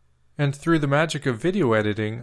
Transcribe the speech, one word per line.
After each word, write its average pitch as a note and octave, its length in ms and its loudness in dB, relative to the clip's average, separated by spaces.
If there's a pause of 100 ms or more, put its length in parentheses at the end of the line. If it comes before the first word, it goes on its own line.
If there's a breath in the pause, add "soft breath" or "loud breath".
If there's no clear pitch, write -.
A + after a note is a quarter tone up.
(380)
And C#3+ 160 0
through E3 240 2
the D3 80 0
magic D3 400 0
of A#2 160 -2
video E3+ 300 2
editing, G#2+ 500 0